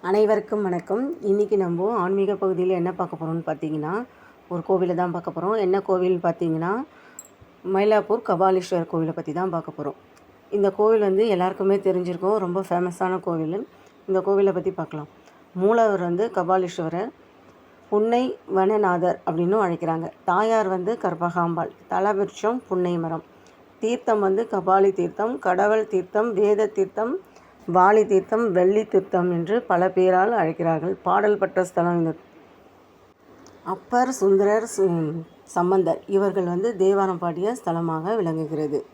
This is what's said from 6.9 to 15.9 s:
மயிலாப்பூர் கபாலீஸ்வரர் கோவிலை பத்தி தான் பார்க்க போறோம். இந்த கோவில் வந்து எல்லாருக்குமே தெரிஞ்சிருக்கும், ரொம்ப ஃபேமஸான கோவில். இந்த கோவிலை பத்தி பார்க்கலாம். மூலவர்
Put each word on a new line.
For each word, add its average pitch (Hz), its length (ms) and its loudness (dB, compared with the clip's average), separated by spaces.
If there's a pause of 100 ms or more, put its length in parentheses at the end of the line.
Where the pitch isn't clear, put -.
மயிலாப்பூர் 202 520 2
கபாலீஸ்வரர் 180 680 0
கோவிலை 160 200 -2
பத்தி 156 200 -8
தான் 180 180 -4
பார்க்க 156 320 -8
போறோம். 139 120 -6 (560)
இந்த 196 200 2
கோவில் 214 300 2
வந்து 202 260 2
எல்லாருக்குமே 190 500 2
தெரிஞ்சிருக்கும், 185 600 0
ரொம்ப 185 240 -2
ஃபேமஸான 180 600 -2
கோவில். 170 480 -4 (400)
இந்த 190 120 0
கோவிலை 196 340 2
பத்தி 185 160 -4
பார்க்கலாம். 156 380 -10 (460)
மூலவர் 208 460 2